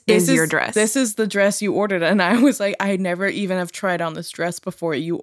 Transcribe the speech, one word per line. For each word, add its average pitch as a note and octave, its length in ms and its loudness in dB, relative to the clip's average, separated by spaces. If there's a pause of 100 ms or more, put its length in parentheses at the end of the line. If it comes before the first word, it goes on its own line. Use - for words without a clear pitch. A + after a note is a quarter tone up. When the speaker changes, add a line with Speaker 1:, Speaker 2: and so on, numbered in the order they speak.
Speaker 1:
"This F3+ 220 4
Speaker 2:
is - 80 4
your D#3+ 80 4
Speaker 1:
is, D#3 60 -2
Speaker 2:
dress." - 240 -2
Speaker 1:
this G#3+ 200 2
is B3+ 220 0
the A3 100 0
dress G3+ 340 0
you G3+ 120 -2
ordered." F#3 320 0
And F#3+ 180 4
I F#3+ 180 2
was C4+ 200 4
like, G3+ 180 -2
"I G3 160 0
never F#3 320 -2
even F#3+ 320 -2
have F3+ 140 -4
tried F3+ 280 -4
on E3 140 -4
this E3 160 -10
dress F3 300 -6
before. E3+ 340 -6
You D#3+ 280 -4